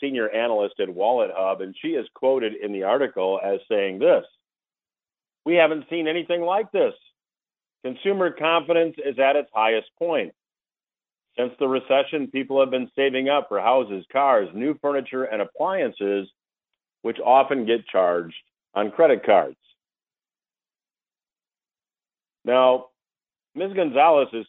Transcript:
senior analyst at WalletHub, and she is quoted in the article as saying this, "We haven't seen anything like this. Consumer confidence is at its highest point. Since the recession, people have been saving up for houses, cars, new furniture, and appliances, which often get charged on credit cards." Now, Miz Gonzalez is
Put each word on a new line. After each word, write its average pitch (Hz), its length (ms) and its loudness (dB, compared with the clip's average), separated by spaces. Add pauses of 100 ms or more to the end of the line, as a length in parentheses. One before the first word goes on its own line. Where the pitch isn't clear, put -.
senior 131 280 -4
analyst 107 520 -2
at 95 80 -2
WalletHub, 95 720 -2
and 95 180 -12
she 156 80 -8
is 143 260 -4
quoted 127 400 0
in 104 180 -8
the 95 100 -6
article 98 600 -2
as 98 260 -2
saying 98 320 -2
this, 160 240 2 (1200)
"We 165 100 0
haven't 156 340 2
seen 165 200 -4
anything 170 340 -4
like 196 300 -2
this. 147 220 2 (880)
Consumer 180 480 -2
confidence 165 640 0
is 135 220 -6
at 135 160 4
its 143 180 -4
highest 110 420 0
point. 156 380 -4 (1040)
Since 123 200 -4
the 139 100 -2
recession, 135 600 0
people 135 300 -4
have 135 120 4
been 127 260 -4
saving 135 320 0
up 143 200 0
for 101 120 -2
houses, 104 500 2
cars, 131 420 2
new 127 260 -4
furniture, 135 460 -4
and 110 160 -4
appliances, 101 880 -4 (760)
which 113 180 -6
often 135 460 2
get 113 200 0
charged 87 560 0 (320)
on 104 160 -2
credit 147 320 4
cards." 82 380 2 (2750)
Now, 127 420 4 (680)
Miz 196 200 -6
Gonzalez 147 580 4
is 113 160 -8